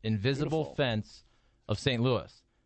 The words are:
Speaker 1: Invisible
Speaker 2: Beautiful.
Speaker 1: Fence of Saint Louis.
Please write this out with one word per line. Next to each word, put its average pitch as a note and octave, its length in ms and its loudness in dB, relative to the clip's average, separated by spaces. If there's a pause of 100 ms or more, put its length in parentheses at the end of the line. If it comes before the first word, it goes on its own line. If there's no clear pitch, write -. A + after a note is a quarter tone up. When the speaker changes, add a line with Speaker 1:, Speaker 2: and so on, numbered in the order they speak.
Speaker 1:
Invisible C3 640 0
Speaker 2:
Beautiful. C#3 120 -8
Speaker 1:
Fence A#2 480 -2 (440)
of G#2 100 0
Saint B2 240 0
Louis. A#2+ 400 0 (240)